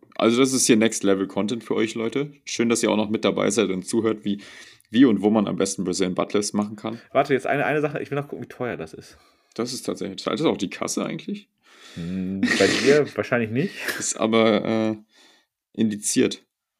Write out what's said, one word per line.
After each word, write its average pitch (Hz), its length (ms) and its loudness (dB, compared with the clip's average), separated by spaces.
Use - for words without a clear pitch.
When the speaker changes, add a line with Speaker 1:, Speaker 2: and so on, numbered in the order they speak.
Speaker 1:
Also 117 240 4
das 131 140 4
ist 127 140 2
hier 127 100 6
Next 110 260 2
Level 98 240 2
Content 104 360 -4
für - 120 -4
euch, 110 200 -2
Leute. 135 360 -4
Schön, - 240 0
dass 117 140 2
ihr 104 80 4
auch 101 60 2
noch 107 120 0
mit 107 160 -2
dabei 98 240 2
seid 101 200 2
und 92 160 -4
zuhört, 110 400 -2
wie, 101 160 -4
wie 120 160 8
und 104 160 4
wo 104 80 4
man 104 180 2
am 92 80 -4
besten 98 280 -2
Brazilian 92 320 -2
Butt - 180 -2
Lifts 104 200 -2
machen 104 220 -2
kann. 110 240 -10
Speaker 2:
Warte, 147 220 0
jetzt 131 140 -2
eine, 135 180 -2
eine 147 160 0
Sache. 147 200 -4
Ich - 100 -12
will 139 60 -4
noch 143 100 -6
gucken, - 160 -12
wie 123 60 -14
teuer 120 280 -8
das 80 160 -12
ist. - 240 -20
Speaker 1:
Das 123 180 -4
ist 123 100 -10
tatsächlich, 92 360 -8
zahlt - 200 -2
das 151 60 0
auch 117 120 2
die 98 120 -4
Kasse - 360 -4
eigentlich? - 440 -10
Speaker 2:
Hm, 92 460 -6
bei - 260 2
dir 135 440 4
<laughs> - 40 -18
wahrscheinlich 113 360 -2
nicht. 143 240 -2
Speaker 1:
Ist - 200 -6
aber, 113 460 4
äh, 110 320 0
indiziert. 113 720 -2